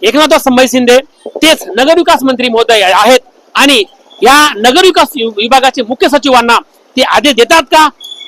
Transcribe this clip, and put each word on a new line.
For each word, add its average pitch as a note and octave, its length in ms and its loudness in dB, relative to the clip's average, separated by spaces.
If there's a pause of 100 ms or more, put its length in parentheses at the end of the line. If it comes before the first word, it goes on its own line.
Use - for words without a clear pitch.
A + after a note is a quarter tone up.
एकनाथराव C#4+ 360 0
संभाजी B3+ 300 0
शिंदे, B3 300 0 (280)
तेच - 380 -2 (120)
नगरविकास D#4+ 460 0
मंत्री B3+ 260 -2
महोदय A3+ 320 0
आहेत G3+ 400 2 (340)
आणि B3+ 280 0 (400)
या C#4+ 340 2
नगरविकास D4+ 500 0 (100)
वि-, A3+ 200 -6
विभागाचे B3+ 460 -2
मुख्य B3+ 260 -4
सचिवांना A#3+ 500 0 (380)
ते - 60 0
आदेश A3+ 320 0
देतात D4+ 280 2
का? D#4 260 2 (400)